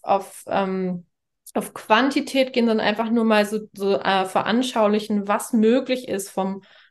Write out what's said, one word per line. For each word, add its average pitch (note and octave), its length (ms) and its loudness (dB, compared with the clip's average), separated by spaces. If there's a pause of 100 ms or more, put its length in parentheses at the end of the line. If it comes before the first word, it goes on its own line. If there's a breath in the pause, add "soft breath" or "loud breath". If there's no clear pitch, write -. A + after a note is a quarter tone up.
auf, - 460 -4
ähm, F#3+ 580 -4 (480)
auf - 200 -6
Quantität C4 800 0
gehen, A#3 140 2
sondern A3 200 2
einfach A3 240 0
nur A#3 140 2
mal G#3+ 220 4
so, G#3+ 140 -4 (140)
so, G3 200 0
äh, F#3+ 320 0
veranschaulichen, G#3+ 1000 0
was G#3+ 260 -2
möglich B3+ 540 2
ist G3 220 -6
vom, F#3+ 320 -4 (280 soft breath)